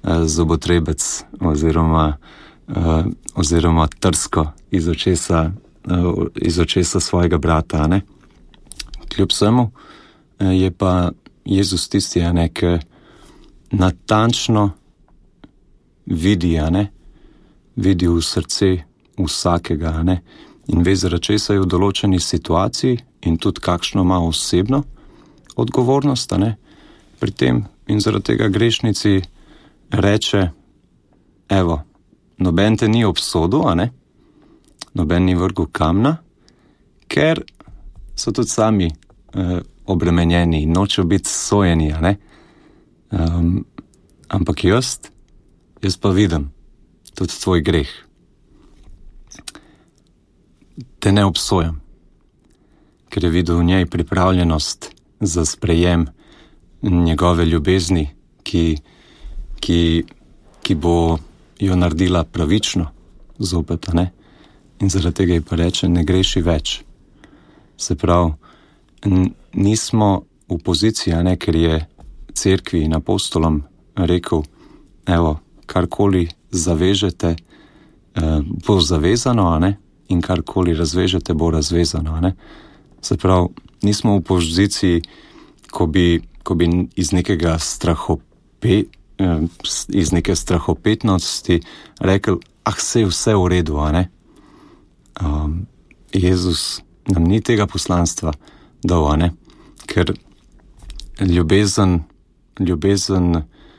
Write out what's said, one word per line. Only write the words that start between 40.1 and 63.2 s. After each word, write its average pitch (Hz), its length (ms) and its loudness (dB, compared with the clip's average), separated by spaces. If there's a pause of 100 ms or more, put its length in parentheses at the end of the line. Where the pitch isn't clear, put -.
in 80 80 0
nočejo 95 340 0
biti 90 240 0
sojeni, 85 640 2
a 78 80 -4
ne. 98 160 0 (920)
Ehm, 85 460 0 (680)
ampak - 360 -2
jaz, 113 340 2 (840)
jaz 95 160 -2
pa 104 120 0
vidim 85 420 2 (640)
tudi - 200 -6 (100)
tvoj 90 180 2
greh. 76 280 0 (3000)
Te 101 120 2
ne 101 140 4
obsojam, 82 560 -2 (1300)
ker - 140 -2
je 87 60 2
videl 85 300 0
v 87 40 2
njej 92 220 2
pripravljenost 87 1040 0 (300)
za 85 260 -2
sprejem 85 640 0 (720)
njegove 85 640 2
ljubezni, 82 640 2 (340)
ki, 82 340 0 (840)
ki, 82 440 0 (600)
ki - 120 -2
bo 85 420 0 (420)
jo 92 160 0
naredila 87 480 0
pravično 85 640 -2 (520)